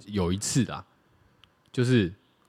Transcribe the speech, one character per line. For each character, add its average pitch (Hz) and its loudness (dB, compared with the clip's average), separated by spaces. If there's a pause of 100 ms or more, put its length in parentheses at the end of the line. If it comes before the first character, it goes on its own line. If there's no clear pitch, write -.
有 95 -2
一 95 0
次 104 0
啊， 73 -12 (840)
就 127 -2
是 113 2 (360)